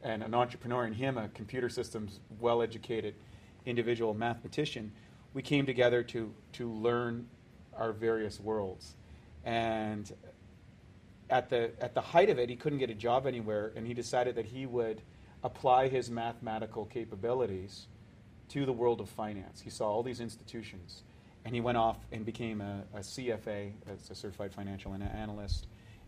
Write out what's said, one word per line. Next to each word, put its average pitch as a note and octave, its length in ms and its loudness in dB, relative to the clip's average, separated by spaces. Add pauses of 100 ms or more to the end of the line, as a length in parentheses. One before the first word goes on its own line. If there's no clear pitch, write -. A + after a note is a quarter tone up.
and A2 200 -4
an A2 120 -6
entrepreneur, B2 500 0
and A2 100 -4
him, C3 220 -2
a G#2+ 120 -4
computer A#2+ 400 -4
systems, A2 500 -6 (200)
well-educated A2+ 760 0 (500)
individual A#2 480 0
mathematician, A#2 800 -4 (420)
we C3+ 80 -6
came C#3+ 240 4
together A#2+ 380 6
to, A#2 280 -6 (220)
to A#2+ 180 -6
learn A#2+ 560 0 (480)
our A2+ 160 -2
various A2 480 0
worlds. G2+ 560 -4 (500)
And A2 640 -2 (1160)
at B2+ 200 2
the, A#2 220 0 (100)
at B2 120 -4
the C3+ 80 0
height F3+ 280 6
of C#3+ 100 4
it, A#2+ 100 0
he A#2+ 60 -6
couldn't C#3+ 240 -2
get B2+ 100 0
a A2+ 60 -6
job A#2+ 320 2
anywhere, G#2+ 480 -2
and A2+ 100 -6
he A#2+ 80 -4
decided A#2+ 420 0
that A2+ 100 -2
he C3 200 -10
would A#2 360 -2 (420)
apply C3 440 4
his B2+ 220 0
mathematical A2+ 760 -6
capabilities A2 1040 -4 (600)
to C#3+ 160 -2
the C3 80 2
world A#2 280 2
of G2 80 -8
finance. G#2 520 -8
He - 80 -12
saw A2 200 -2
all A2 140 0
these B2 180 -6
institutions, A2 840 -12 (400)
and A#2+ 100 -8
he A#2+ 80 0
went A#2+ 160 2
off A2+ 200 4 (140)
and A2 140 -8
became A2 360 -6
a, G2+ 220 -6 (120)
a G2+ 80 -10
C B2+ 280 10
F G#2+ 160 12
A, G2+ 260 0 (180)
as F#2+ 180 -10
a G2+ 60 -10
certified G2 380 -4
financial G2 400 -4
ana-, G2+ 220 -4
analyst, G#2 520 -2 (400)